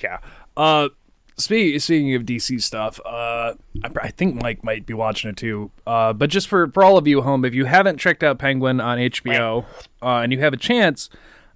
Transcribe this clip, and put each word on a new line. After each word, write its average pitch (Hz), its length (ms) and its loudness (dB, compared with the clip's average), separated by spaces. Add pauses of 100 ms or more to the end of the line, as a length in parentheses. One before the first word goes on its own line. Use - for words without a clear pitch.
yeah. 90 160 -6 (380)
Uh, 151 340 4 (480)
spe-, 190 420 0
speaking 143 360 0
of 120 100 -4
D 120 140 -4
C 127 200 -4
stuff, 110 460 -6
uh, 117 480 -6 (300)
I, - 60 -8 (120)
I 113 100 -8
think 143 300 -2
Mike 117 220 -6
might 110 220 -6
be 117 80 -10
watching 110 360 -4
it 98 80 -10
too. 104 320 -6 (160)
Uh, 113 280 2
but 131 160 0
just 190 180 -2
for, 175 240 2
for 190 120 4
all 190 140 8
of 147 80 4
you 143 140 4
at 123 60 0
home, 135 180 0
if 123 100 -2
you 131 120 0
haven't 175 320 4
checked 170 260 0
out 139 160 2
Penguin 131 400 0
on 120 180 -2
H 123 260 -2
B 120 120 -2
O, 117 300 -2 (360)
uh, 123 180 0
and 120 120 0
you 131 80 -2
have 143 140 2
a 127 40 -6
chance, 202 520 0 (460)